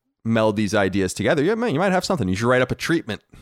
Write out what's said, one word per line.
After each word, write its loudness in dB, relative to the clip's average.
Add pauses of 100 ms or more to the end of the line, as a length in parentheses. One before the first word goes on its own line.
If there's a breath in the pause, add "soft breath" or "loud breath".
(240)
meld 2
these 0
ideas 0
together. 0
Yeah, 0
man, -2
you -2
might 0
have 0
something. -2
You 0
should 0
write 4
up -2
a -2
treatment, -4 (200 soft breath)